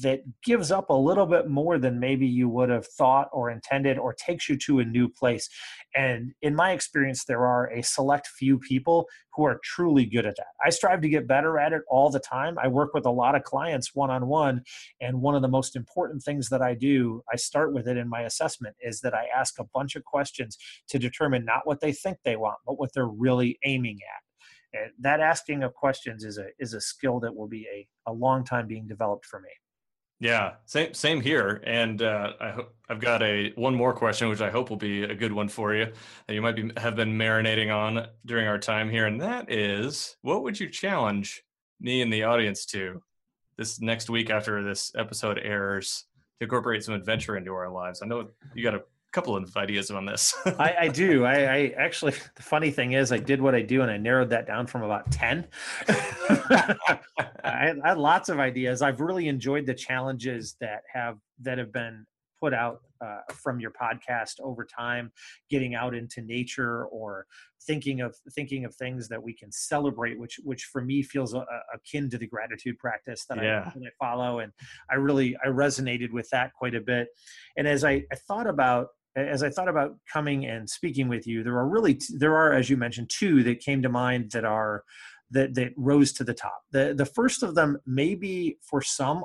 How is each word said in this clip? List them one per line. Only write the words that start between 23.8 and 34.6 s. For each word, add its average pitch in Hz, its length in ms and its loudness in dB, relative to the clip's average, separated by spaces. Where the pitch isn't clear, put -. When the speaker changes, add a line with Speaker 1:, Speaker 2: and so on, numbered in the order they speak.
Speaker 1:
at. - 760 -16
And 113 100 -8
that 143 200 2
asking 156 420 0
of 123 120 -2
questions 120 500 -2
is 104 140 -10
a, 98 80 -10
is 117 160 -8
a 104 60 -8
skill 123 400 -2
that 117 140 -6
will 107 140 -10
be 110 240 -12
a, 101 140 -14
a 117 60 -4
long 127 320 0
time 120 220 -4
being 110 200 -10
developed 107 400 -4
for 101 140 -16
me. 92 100 -20
Speaker 2:
Yeah, 113 320 2
same, - 300 -2
same 151 260 0
here. 110 460 2
And, 113 340 0
uh, 107 400 0
I 110 100 -6
ho-, 113 180 -10
I've 110 120 -6
got 120 220 2
a, 104 340 2
one 127 180 0
more 123 180 4
question, 117 360 2
which 107 120 0
I 107 80 0
hope 120 220 -2